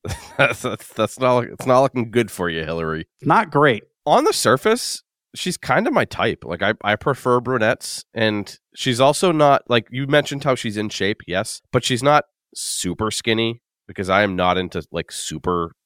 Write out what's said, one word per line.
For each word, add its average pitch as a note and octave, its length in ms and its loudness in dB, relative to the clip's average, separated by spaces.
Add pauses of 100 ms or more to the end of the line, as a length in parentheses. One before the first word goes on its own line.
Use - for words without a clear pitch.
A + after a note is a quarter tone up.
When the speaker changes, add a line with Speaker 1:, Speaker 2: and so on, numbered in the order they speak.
(140)
Speaker 1:
<laughs> - 240 -18
That's, B2+ 260 0
that's, A2 300 -6
that's - 260 -2
not, B2 260 2
it's - 220 -10
not B2+ 140 6
looking B2+ 280 0
good A2 220 0
for F2+ 180 -4
you, D#2+ 160 -4
Hillary. D#2+ 400 -4 (160)
Speaker 2:
Not E3 300 2
great. C#3+ 320 2 (240)
Speaker 1:
On G3+ 160 4
the E4 100 2
surface, - 680 0 (320)
she's - 200 -6
kinda G3 360 0
my G3+ 140 2
type. - 380 -4
Like, E2 200 -8
I, G#2 100 2 (100)
I G#2 120 2
prefer B2 440 0
brunettes, A#2+ 640 -2 (120)
and G#2+ 420 -2 (180)
she's A#2+ 240 -2
also D3 320 4
not, D3 380 4
like, A#2 220 0
you C3+ 160 -6
mentioned C#3+ 360 0
how C#3 120 0
she's A2 220 -6
in G#2+ 120 -4
shape, G2 380 -4
yes, F#2 340 -4 (100)
but B2+ 120 0
she's A#2+ 180 -2
not D3 220 4 (320)
super G2 560 -6
skinny, A2+ 500 -2 (260)
because F#2+ 220 -6
I G2 140 4
am G2 120 0
not F2+ 220 2
into, F2+ 240 -6 (100)
like, E2 200 -8
super E2+ 640 -4 (120)